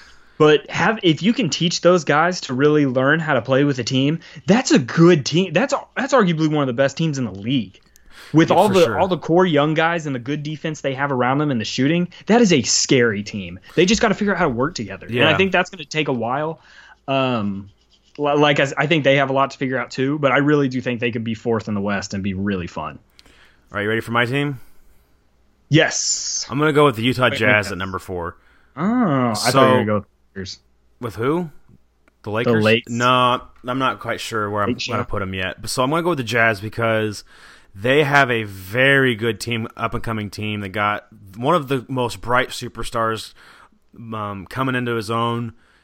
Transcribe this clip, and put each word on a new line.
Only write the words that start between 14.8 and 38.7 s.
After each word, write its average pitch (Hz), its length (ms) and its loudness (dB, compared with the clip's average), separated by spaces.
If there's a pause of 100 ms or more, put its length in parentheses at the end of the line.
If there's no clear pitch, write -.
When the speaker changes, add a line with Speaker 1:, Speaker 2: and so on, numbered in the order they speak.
Speaker 1:
And 117 180 -2
I 156 80 6
Speaker 2:
Yeah. - 60 2
Speaker 1:
think 190 140 2
that's 180 180 0
gonna 170 160 -16
take 156 220 -4
a 143 60 0
while. 135 460 -4 (480)
Um, 110 640 -2 (480)
li-, 147 180 0
like 147 240 4
I 147 40 4
s-, 135 140 -2
I 143 100 2
think 156 160 2
they 139 140 6
have 139 120 2
a 135 40 -2
lot 135 180 0
to - 60 -16
figure 131 200 -4
out 120 140 -8
too, 139 280 -2
but 139 120 2
I 127 60 4
really 143 320 4
do 127 120 -6
think 123 180 -4
they 120 120 -2
could 117 120 -6
be 113 100 -4
fourth 113 340 -2
in 110 60 -4
the 101 80 -2
West 98 320 -4
and 98 100 -6
be 98 100 -4
really 95 340 -4
fun. 78 320 -12 (720)
Speaker 2:
Are 101 100 -6
you 104 80 -2
ready 113 120 0
for 113 100 -8
my 120 140 0
team? 139 340 -4 (1120)
Speaker 1:
Yes. - 800 0
Speaker 2:
I'm 131 100 -4
gonna 151 140 0
go 147 120 6
with 135 100 2
the 110 80 -4
Utah 123 200 0
Speaker 1:
Wait, 120 80 4
wait, 135 80 -4
Speaker 2:
Jazz 104 280 2
Speaker 1:
wait. 104 60 -8
Speaker 2:
at 90 40 -6
number 95 220 -6
four. 87 380 -8 (380)
Speaker 1:
Oh, 160 540 0
I 110 40 -2
Speaker 2:
So 110 180 -2
Speaker 1:
thought 135 140 4
you 131 60 6
were 127 60 4
gonna 120 80 0
go 107 100 -2
with 98 100 -4
the - 340 -20
Lakers. 92 200 -12 (400)
Speaker 2:
With 113 160 -10
who? 151 340 -2 (760)
The 104 80 -10
Lakers? 113 320 2
Speaker 1:
Lakes. 113 280 2
Speaker 2:
No, 123 500 2 (260)
I'm 127 120 -4
not 123 200 0
quite 113 220 -6
sure 107 280 -4
where 104 140 -2
I'm 101 60 0
Speaker 1:
Lakes, 120 180 -6
Speaker 2:
gonna 110 120 -4
Speaker 1:
yeah. 104 60 -4
Speaker 2:
put 104 160 -4
'em 95 120 -6
yet. 92 280 -6
But, 110 80 -10
so 131 140 -2
I'm 131 60 0
gonna 165 140 0
go 170 60 -2
with 160 100 -2
the 127 40 -4
Jazz 113 380 0
because 110 600 -4 (520)
they 127 280 2
have 139 260 4
a 113 140 0
very 120 720 2